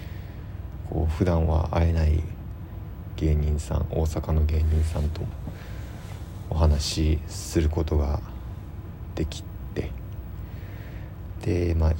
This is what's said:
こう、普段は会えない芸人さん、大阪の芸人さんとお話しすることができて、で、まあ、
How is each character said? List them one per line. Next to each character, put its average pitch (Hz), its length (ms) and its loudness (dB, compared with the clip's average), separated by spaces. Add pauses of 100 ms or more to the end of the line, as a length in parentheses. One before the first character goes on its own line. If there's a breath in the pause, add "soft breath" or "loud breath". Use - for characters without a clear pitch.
(880 loud breath)
こ 78 200 2
う、 80 40 0
普 98 120 2
段 82 220 4
は 80 220 2
会 82 200 4
え 82 40 4
な 80 120 4
い 78 160 4 (920)
芸 78 200 4
人 76 240 2
さ 76 160 -2
ん、 76 140 2
大 80 160 2
阪 - 280 -2
の 78 120 6
芸 78 180 2
人 78 200 4
さ - 160 0
ん 76 100 0
と - 120 -4 (1300 loud breath)
お 85 60 0
話 76 280 6
し 80 440 4
す - 340 0
る 76 80 4
こ 82 140 2
と 78 140 2
が 71 220 2 (960)
で - 100 0
き - 180 -6 (300)
て、 - 180 -4 (1500 loud breath)
で、 87 320 2
ま 80 140 6
あ、 80 100 6